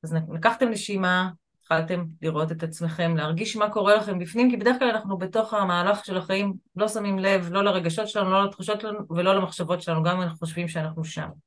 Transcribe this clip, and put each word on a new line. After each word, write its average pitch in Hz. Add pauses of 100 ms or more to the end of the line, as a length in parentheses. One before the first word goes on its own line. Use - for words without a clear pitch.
אז 160
נ-, 160
לקחתם 226
נשימה, 190 (300)
התחלתם 165 (160)
לראות 160
את 165
עצמכם, 165
להרגיש 165
מה 214
קורה 208
לכם 208
בפנים, 226
כי 240
בדרך 233
כלל 254
אנחנו 214
בתוך 220
המהלך 190
של 185
החיים 196 (220)
לא 208
שמים 202
לב, 190
לא 196
לרגשות 185
שלנו, 190
לא 196
לתחושות 202
שלנו, 214 (100)
ולא 180
למחשבות 180
שלנו, 160
גם 175
אם 185
אנחנו 165
חושבים 170
שאנחנו 160
שם. 160 (180)